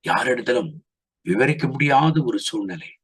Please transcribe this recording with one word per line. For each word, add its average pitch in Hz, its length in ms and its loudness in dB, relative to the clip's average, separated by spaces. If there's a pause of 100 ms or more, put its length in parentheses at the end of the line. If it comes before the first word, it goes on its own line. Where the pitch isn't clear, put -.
யாரிடத்திலும் 127 640 0 (480)
விவரிக்க 135 480 0
முடியாத 143 540 2
ஒரு 113 160 -2
சூழ்நிலை. - 640 -8